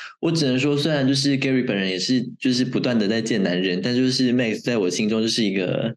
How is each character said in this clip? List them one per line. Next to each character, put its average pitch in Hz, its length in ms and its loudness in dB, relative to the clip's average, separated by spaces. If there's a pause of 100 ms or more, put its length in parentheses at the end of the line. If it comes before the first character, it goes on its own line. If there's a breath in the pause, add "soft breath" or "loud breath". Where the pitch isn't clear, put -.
(200 loud breath)
我 165 100 -2
只 160 160 0
能 127 140 2
说， 143 160 2
虽 147 160 0
然 139 160 2
就 139 60 4
是 135 260 2
Gary 131 260 0
本 113 120 0
人 95 100 0
也 92 100 -2
是， 123 240 0 (160)
就 127 140 0
是 123 140 0
不 127 140 -2
断 120 180 0
的 104 100 2
在 113 140 0
见 110 220 -2
男 90 180 0
人， 92 200 0
但 123 140 -2
就 131 140 2
是 127 240 2
Max 117 300 0
在 120 160 0
我 90 100 0
心 107 180 -2
中 110 140 0
就 113 60 0
是 113 160 0
一 98 100 0
个 95 440 -2